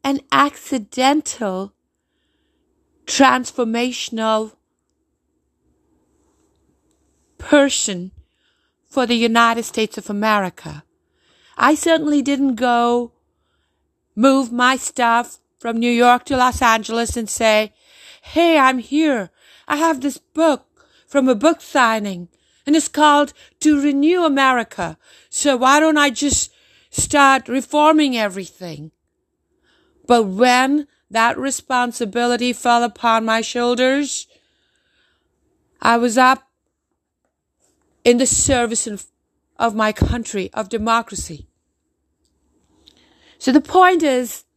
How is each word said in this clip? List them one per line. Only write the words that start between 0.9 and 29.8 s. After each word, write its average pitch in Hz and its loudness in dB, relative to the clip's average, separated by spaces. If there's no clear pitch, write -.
transformational 233 -2
person 214 -2
for 254 -2
the 233 0
United 233 2
States 220 -6
of 214 -14
America. 202 -4
I 294 4
certainly 302 0
didn't 269 0
go 240 0
move 262 2
my 247 0
stuff 240 -2
from 233 -6
New 240 0
York 240 4
to 269 -4
Los 254 0
Angeles 226 -2
and 226 -8
say, 214 0
"Hey, 330 2
I'm 262 2
here. 269 -2
I 294 -4
have 311 0
this 269 -6
book - -2
from 269 0
a 254 4
book 294 2
signing, 208 -2
and 294 2
it's 311 0
called 294 2
To 294 2
Renew 294 2
America. 254 -2
So 269 -2
why 269 4
don't 311 2
I 285 2
just 262 -4
start 269 2
reforming 294 2
everything?" 180 -8